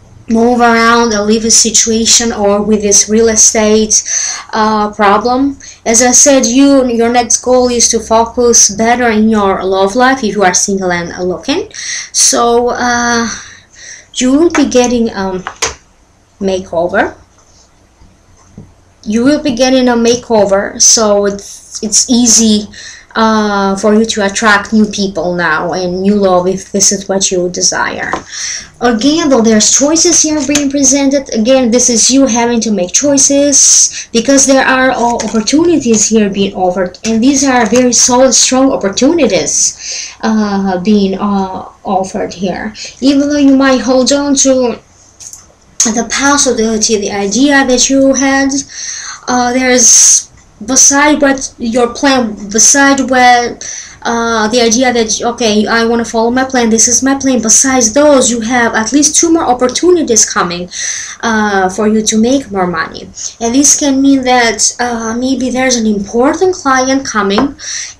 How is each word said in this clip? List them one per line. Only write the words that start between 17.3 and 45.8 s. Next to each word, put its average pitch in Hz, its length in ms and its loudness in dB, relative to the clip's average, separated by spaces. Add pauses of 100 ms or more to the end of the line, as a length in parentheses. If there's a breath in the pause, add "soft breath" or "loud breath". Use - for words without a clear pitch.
You 233 200 -2
will 294 180 2
be 294 120 -2
getting 254 340 2
a 240 60 2
makeover, 233 880 0
so 208 420 2
it's, - 580 -8
it's - 280 -2
easy, 226 580 2 (460 loud breath)
uh, 208 600 0
for 214 180 2
you 220 100 4
to 220 220 -2
attract 202 460 0
new 214 120 4
people 196 500 -4
now 170 380 -2
and 185 300 -4
new 202 120 2
love 185 320 2
if 190 240 -4
this 202 220 0
is 196 160 -6
what 190 240 -2
you 180 160 -2
desire. - 640 -4 (680 loud breath)
Again, 254 480 0
though, 262 120 4
there's 214 360 2
choices 320 460 2
here 302 240 -2
being 294 240 0
presented. 277 640 0
Again, 247 360 2
this 240 200 2
is 226 200 0
you 269 160 4
having 233 340 0
to 226 100 -2
make 180 220 -2
choices 277 1200 0
because 269 340 2
there 269 180 4
are 254 300 2
o-, 240 300 0
opportunities 233 840 2
here 208 220 2
being 196 240 -2
offered, 185 500 -2
and 226 200 0
these 277 200 2
are 247 220 2
very 247 260 2
solid, 254 420 2
strong 269 360 2
opportunities, 220 1500 -2
uh, 202 600 -2
being, 196 380 0
uh, 190 500 -4 (140)
offered 185 520 -4
here. 190 380 -6 (280 loud breath)
Even 285 280 2
though 294 100 0
you 277 180 4
might 262 240 2
hold 254 320 0
on 285 240 0
to 254 420 0 (1080)